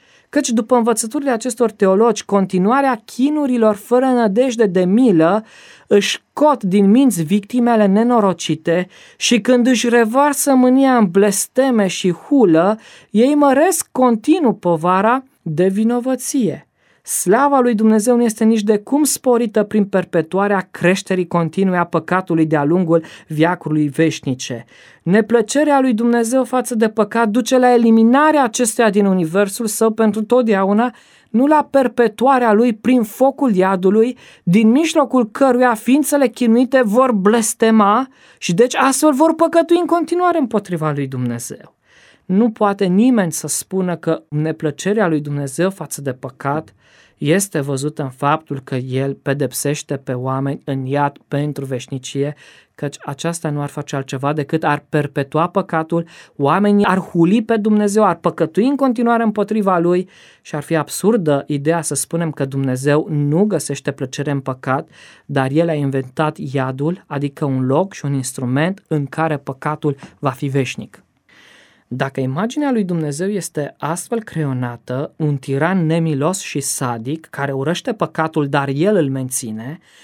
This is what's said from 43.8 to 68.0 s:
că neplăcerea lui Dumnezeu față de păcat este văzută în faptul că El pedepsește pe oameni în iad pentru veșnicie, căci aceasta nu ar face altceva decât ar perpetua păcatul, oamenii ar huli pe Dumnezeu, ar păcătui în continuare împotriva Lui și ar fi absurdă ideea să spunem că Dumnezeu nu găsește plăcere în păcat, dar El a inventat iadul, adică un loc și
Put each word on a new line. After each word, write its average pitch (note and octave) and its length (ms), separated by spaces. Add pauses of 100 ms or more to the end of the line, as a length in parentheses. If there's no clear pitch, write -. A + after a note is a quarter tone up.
că E3 320
neplăcerea D#3+ 800
lui D#3 120
Dumnezeu C#3+ 500
față D#3+ 300
de C3+ 120
păcat C#3 640 (440)
este E3 420
văzută C#3+ 420
în C#3 60
faptul C#3+ 560
că - 100
El C3 400
pedepsește C#3+ 840
pe C3+ 160
oameni C3 520
în C3+ 220
iad C#3+ 300 (120)
pentru C#3+ 360
veșnicie, C3+ 720 (400)
căci C#3+ 300
aceasta D#3+ 460
nu D3 120
ar C#3+ 60
face - 280
altceva C#3 360
decât D#3 320
ar D3 240
perpetua D3 600
păcatul, E3+ 580 (300)
oamenii G3+ 480
ar F#3+ 140
huli F#3 440
pe A3+ 140
Dumnezeu, G#3 480
ar F3 100
păcătui E3+ 520
în C#4 100
continuare A#3 460
împotriva G#3 560
Lui F3+ 300 (340)
și - 120
ar D3 80
fi E3 140
absurdă D#3 720
ideea D3+ 360
să C#3+ 120
spunem E3+ 360
că C#3 140
Dumnezeu C3+ 640
nu D3+ 340
găsește D3+ 460
plăcere C#3 400
în C#3 100
păcat, C3+ 480 (380)
dar C3+ 240
El E3 180
a D#3+ 60
inventat C#3+ 640
iadul, C#3 680
adică C#3+ 380
un C3 220
loc D#3+ 260
și - 120